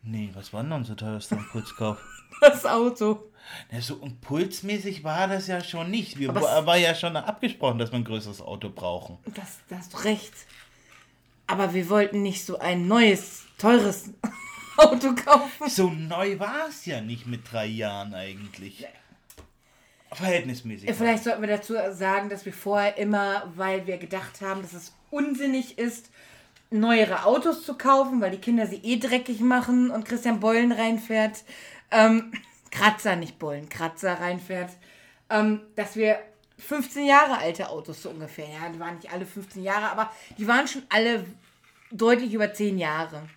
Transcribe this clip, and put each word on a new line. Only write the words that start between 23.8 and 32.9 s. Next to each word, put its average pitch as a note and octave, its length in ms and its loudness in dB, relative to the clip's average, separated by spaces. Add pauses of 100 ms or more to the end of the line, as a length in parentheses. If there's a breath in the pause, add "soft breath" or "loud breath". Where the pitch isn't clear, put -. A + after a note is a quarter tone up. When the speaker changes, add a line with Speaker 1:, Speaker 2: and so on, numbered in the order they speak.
Speaker 2:
wir F#3 100 -6
gedacht F#3 460 -10
haben, G3 200 -6
dass E3+ 120 -16
es E3+ 180 -18 (180)
unsinnig C#4 680 -2
ist, A#3 320 -6 (600 soft breath)
neuere A3 540 4
Autos B3+ 400 2
zu C#4 120 -8
kaufen, C4 440 4
weil F#3+ 100 0
die F#3+ 80 -6
Kinder A3+ 280 2
sie F#3+ 100 -6
eh A#3 220 -2
dreckig B3 420 -2
machen B3 500 4
und A3 140 -4
Christian A#3 360 0
Beulen A3+ 320 4
reinfährt, A3 720 0 (460 loud breath)
ähm, A3+ 420 6 (200)
<laughs> - 180 -20
Kratzer, G#3 460 2